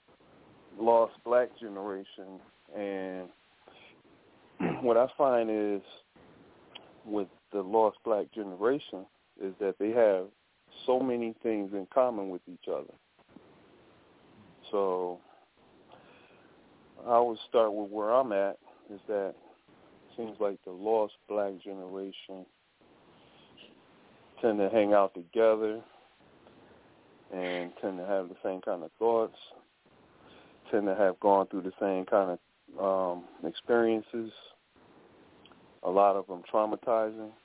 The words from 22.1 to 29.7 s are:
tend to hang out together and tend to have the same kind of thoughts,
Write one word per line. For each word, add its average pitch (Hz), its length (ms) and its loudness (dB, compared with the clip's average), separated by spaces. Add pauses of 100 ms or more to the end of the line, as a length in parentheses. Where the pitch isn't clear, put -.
tend 110 180 2
to 98 120 2
hang 104 220 4
out 101 220 4
together 110 680 2 (1500)
and 90 380 -6 (100)
tend 95 180 -6
to 90 80 -10
have 95 220 -2
the 92 140 -16
same 95 180 -4
kind 92 220 -6
of 76 160 -12
thoughts, 113 380 0 (1300)